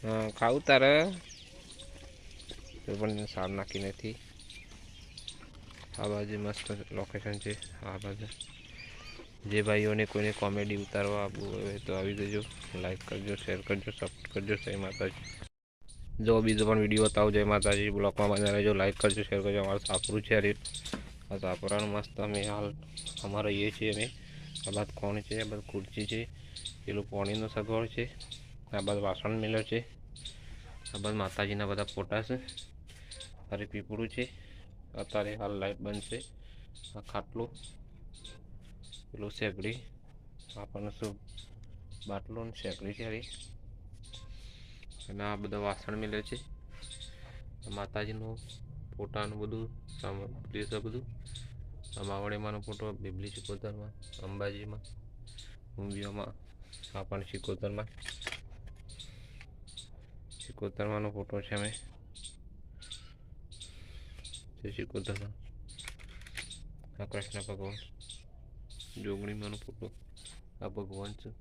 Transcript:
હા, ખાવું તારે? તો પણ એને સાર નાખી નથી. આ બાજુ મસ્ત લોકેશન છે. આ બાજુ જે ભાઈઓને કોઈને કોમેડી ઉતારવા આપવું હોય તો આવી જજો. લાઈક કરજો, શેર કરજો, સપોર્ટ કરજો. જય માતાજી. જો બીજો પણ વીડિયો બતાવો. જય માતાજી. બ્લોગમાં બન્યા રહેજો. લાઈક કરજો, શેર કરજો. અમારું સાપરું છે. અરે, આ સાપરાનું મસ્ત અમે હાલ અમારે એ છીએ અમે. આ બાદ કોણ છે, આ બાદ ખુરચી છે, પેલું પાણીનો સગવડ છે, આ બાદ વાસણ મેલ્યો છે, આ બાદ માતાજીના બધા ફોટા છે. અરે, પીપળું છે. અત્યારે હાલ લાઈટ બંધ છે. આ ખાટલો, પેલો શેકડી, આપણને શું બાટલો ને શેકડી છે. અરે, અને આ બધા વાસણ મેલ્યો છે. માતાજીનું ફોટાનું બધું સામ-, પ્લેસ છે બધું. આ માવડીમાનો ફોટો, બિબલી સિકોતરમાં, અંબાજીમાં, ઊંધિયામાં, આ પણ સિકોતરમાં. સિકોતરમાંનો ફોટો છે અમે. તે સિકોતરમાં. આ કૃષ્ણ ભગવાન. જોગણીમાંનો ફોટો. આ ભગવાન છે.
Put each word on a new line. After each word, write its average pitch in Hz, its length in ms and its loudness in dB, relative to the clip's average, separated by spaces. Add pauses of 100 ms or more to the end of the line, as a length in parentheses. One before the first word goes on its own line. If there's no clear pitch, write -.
હા, 110 260 2
ખાવું 117 320 6
તારે? 143 500 12 (1800)
તો 101 80 0
પણ 107 160 2
એને 104 160 0
સાર 92 220 -2
નાખી 98 300 -2
નથી. 98 360 -2 (1800)
આ 104 100 2
બાજુ 104 300 0
મસ્ત 104 540 -2
લોકેશન 104 460 -2
છે. 101 180 -2 (260)
આ 95 160 -4
બાજુ 101 280 -4 (1200)
જે 104 120 6
ભાઈઓને 107 440 6
કોઈને 104 260 4
કોમેડી 104 440 2
ઉતારવા 101 480 2
આપવું 101 280 -2
હોય 101 260 0
તો 95 160 -2
આવી 98 200 2
જજો. 104 280 0 (320)
લાઈક 92 320 0
કરજો, 101 300 0
શેર 95 260 0
કરજો, 101 280 0
સપોર્ટ - 420 -6
કરજો. 101 220 2
જય 98 220 0
માતાજી. 98 680 -2 (800)
જો 113 180 12
બીજો 107 240 8
પણ 107 120 12
વીડિયો 107 260 10
બતાવો. 104 260 10
જય 104 140 10
માતાજી. 101 460 8
બ્લોગમાં 101 380 6
બન્યા 101 240 8
રહેજો. 104 220 8
લાઈક 98 220 8
કરજો, 104 260 8
શેર 101 200 4
કરજો. 101 200 6
અમારું 98 180 4
સાપરું 104 420 2
છે. 113 120 6
અરે, 104 220 8 (720)
આ 98 80 0
સાપરાનું 98 500 2
મસ્ત 104 320 0
અમે 104 260 2
હાલ 104 280 0 (480)
અમારે 104 320 4
એ 101 160 6
છીએ 110 220 2
અમે. 113 180 2 (560)
આ 98 40 -2
બાદ 104 240 2
કોણ 104 260 0
છે, 110 200 -2
આ 110 40 2
બાદ 107 160 -2
ખુરચી 101 460 -2
છે, 113 220 0 (560)
પેલું 101 260 -2
પાણીનો 101 380 2
સગવડ 113 400 2
છે, 120 220 0 (640)
આ 104 80 2
બાદ 101 180 2
વાસણ 101 320 2
મેલ્યો 110 320 4
છે, 113 220 2 (1080)
આ 101 40 -4
બાદ 104 160 2
માતાજીના 101 520 4
બધા 101 180 2
ફોટા 101 380 2
છે. 127 120 0 (1160)
અરે, 101 160 -2
પીપળું 107 420 -2
છે. 123 200 0 (680)
અત્યારે 104 420 0
હાલ 104 140 0
લાઈટ 98 260 0
બંધ 104 260 -2
છે. - 220 -4 (720)
આ 104 40 -8
ખાટલો, 113 500 -2 (1600)
પેલો 104 160 -4
શેકડી, 104 500 0 (800)
આપણને 104 340 -4
શું 101 280 -4 (880)
બાટલો 110 380 -4
ને 113 80 -8 (100)
શેકડી 98 300 -4
છે. 113 120 -6
અરે, 110 160 -2 (1900)
અને 101 160 -4
આ 104 120 2
બધા 101 220 -2
વાસણ 101 380 2
મેલ્યો 107 260 0
છે. 123 160 -4 (1300)
માતાજીનું 107 680 -2 (580)
ફોટાનું 104 440 -2
બધું 110 300 -2 (300)
સામ-, 98 500 -4
પ્લેસ 104 180 -2
છે 107 100 0
બધું. 110 240 -2 (960)
આ - 20 -2
માવડીમાનો 104 580 0
ફોટો, 107 320 -4
બિબલી 98 380 -4
સિકોતરમાં, 104 920 -8
અંબાજીમાં, 101 580 -4 (960)
ઊંધિયામાં, 101 680 -4 (500)
આ 98 80 -2
પણ 98 200 -2
સિકોતરમાં. 104 640 -2 (2500)
સિકોતરમાંનો 104 640 0
ફોટો 101 300 -2
છે 101 140 -4
અમે. 104 200 0 (3000)
તે 104 80 -4
સિકોતરમાં. 101 640 -4 (1700)
આ - 20 -2
કૃષ્ણ 101 360 -4
ભગવાન. 98 360 -4 (1300)
જોગણીમાંનો 104 540 -4
ફોટો. 107 340 -8 (760)
આ 104 40 -4
ભગવાન 98 440 -6
છે. - 180 -10 (100)